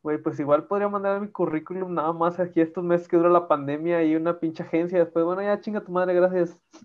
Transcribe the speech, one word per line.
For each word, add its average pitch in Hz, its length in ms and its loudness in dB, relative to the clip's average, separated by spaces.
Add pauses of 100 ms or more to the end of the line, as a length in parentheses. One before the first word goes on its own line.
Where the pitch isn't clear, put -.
"Güey, 151 160 -2
pues 156 220 -6
igual 151 260 2
podría 202 220 0
mandar 202 340 -2
mi 208 60 -8
currículum 180 680 -4
nada 160 200 0
más 170 260 0
aquí 175 220 0
estos 165 220 -2
meses 175 240 0
que 175 100 2
dura 170 120 6
la 175 200 4
pandemia 151 540 0
y 156 120 2
una 170 240 -2
pinche 165 240 -6
agencia. 175 340 -2
Después, 170 280 2
bueno, 185 180 -2
ya 202 160 0
chinga 208 240 -6
tu 180 80 -12
madre, 180 240 0
gracias". 180 440 2 (260)